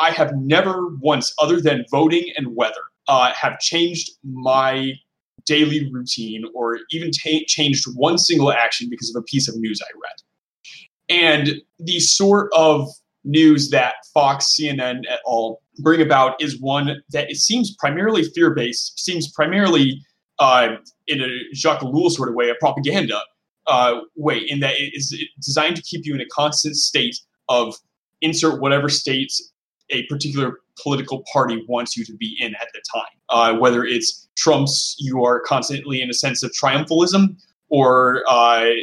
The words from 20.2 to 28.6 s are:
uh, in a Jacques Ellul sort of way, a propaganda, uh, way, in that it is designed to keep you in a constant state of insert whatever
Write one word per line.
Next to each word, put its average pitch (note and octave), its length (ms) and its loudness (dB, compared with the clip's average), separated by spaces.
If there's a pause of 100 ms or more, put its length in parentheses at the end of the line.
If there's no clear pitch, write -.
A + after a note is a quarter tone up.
uh, B2+ 300 4 (380)
in C#3 140 -4
a B2+ 80 -4 (240)
Jacques C#3+ 280 0
Ellul D3+ 280 0
sort C3 200 -2
of A#2 60 -6
way, A#2+ 140 2
a A#2 60 -2
propaganda, C#3 640 -2 (460)
uh, B2 340 2 (140)
way, D3 220 -2
in C#3 240 -6
that C3+ 120 0
it C#3+ 220 -4
is C#3 200 -8 (300)
designed D#3 300 0
to D#3+ 80 -10
keep D#3+ 200 -10
you C#3+ 120 -6
in C3 40 -4
a A#2+ 60 -8
constant D3 500 -2
state A#3+ 400 0 (320)
of A#2+ 280 0 (460)
insert D#3 380 0
whatever C#3 300 2